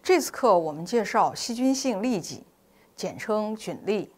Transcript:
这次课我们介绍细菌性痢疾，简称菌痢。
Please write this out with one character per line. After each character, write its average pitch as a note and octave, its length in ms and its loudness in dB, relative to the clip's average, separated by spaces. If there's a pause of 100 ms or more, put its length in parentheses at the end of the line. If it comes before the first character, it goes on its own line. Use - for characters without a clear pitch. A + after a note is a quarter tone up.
这 F#4 160 4
次 C4 140 -2
课 G#3 260 4
我 D#3+ 140 0
们 D#3+ 140 -8
介 A#3 180 0
绍 F#3 300 2
细 - 200 -6
菌 C4 200 2
性 B3+ 260 -2
痢 A#3 180 0
疾， - 280 -10 (500)
简 - 220 -8
称 G#3+ 360 -2
菌 F#3+ 320 -10
痢。 G3 320 -2